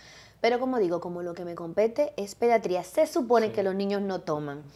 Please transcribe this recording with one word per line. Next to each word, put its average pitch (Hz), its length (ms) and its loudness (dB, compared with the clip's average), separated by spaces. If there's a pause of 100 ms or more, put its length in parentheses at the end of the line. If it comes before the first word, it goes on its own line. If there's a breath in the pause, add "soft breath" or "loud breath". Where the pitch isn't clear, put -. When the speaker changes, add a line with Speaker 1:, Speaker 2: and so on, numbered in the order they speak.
(400 loud breath)
Speaker 1:
Pero 240 180 4
como 262 200 -2
digo, 175 220 0
como 175 200 -8
lo 175 140 -8
que 180 100 -12
me 170 100 -8
compete 214 640 0
es 202 180 -8
pediatría, 190 500 2
se 311 220 2
supone 233 420 4
Speaker 2:
Sí. 208 40 -4
Speaker 1:
que 214 100 0
los 190 120 0
niños 196 260 0
no 190 220 -4
toman. 151 400 -4 (140)